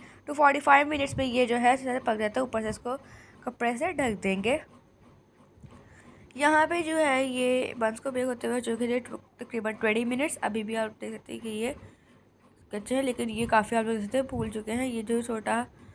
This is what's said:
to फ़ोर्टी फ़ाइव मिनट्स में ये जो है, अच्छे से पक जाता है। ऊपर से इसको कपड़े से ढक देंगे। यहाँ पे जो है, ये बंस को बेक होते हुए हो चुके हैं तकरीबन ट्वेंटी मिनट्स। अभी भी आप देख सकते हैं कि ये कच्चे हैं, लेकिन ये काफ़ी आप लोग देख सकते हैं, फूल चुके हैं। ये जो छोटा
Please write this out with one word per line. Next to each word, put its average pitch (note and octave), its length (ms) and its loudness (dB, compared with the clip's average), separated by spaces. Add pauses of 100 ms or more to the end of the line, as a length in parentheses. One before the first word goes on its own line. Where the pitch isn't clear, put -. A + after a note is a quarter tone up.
(280)
to D4 60 -4
फ़ोर्टी C#4+ 260 6
फ़ाइव C#4+ 280 8
मिनट्स C#4 300 -2
में C4+ 60 2
ये B3+ 220 2
जो A#3 100 2
है, B3 160 6
अच्छे C4 120 0
से B3+ 160 -2
पक A#3+ 160 0
जाता G#3+ 240 -2
है। C4+ 40 0
ऊपर A3 180 -4
से A3 60 -2
इसको A#3+ 280 -6 (480)
कपड़े A#3+ 320 -2
से E4 180 -2
ढक B3+ 260 -2
देंगे। G3 400 0 (1800)
यहाँ D4+ 300 4
पे E4+ 160 0
जो D#4+ 140 -2
है, C4+ 280 4
ये B3+ 540 0
बंस A3+ 220 0
को C#4 100 -6
बेक B3+ 160 -2
होते B3 200 -4
हुए A#3 100 -2
हो B3 60 -2
चुके A#3 220 -4
हैं A#3+ 180 0 (360)
तकरीबन A3 360 -6
ट्वेंटी A3 320 0
मिनट्स। B3+ 320 -2
अभी A3 260 -4
भी A3 120 -6
आप A3 240 -4
देख G#3+ 120 -10
सकते A3 200 -14
हैं A3+ 100 -10
कि A3+ 80 -8
ये A3 240 -4 (1000)
कच्चे G#3 220 -6
हैं, C4+ 80 2
लेकिन A#3+ 280 -2
ये A3 180 -4
काफ़ी A3 280 2
आप A3+ 80 2
लोग A3+ 100 -2
देख G#3+ 100 -4
सकते G#3 140 -2
हैं, C4+ 80 0
फूल A#3 240 -4
चुके G#3+ 220 -6
हैं। B3+ 140 -2
ये A#3 180 -4
जो A#3 180 0
छोटा A3+ 400 -2 (320)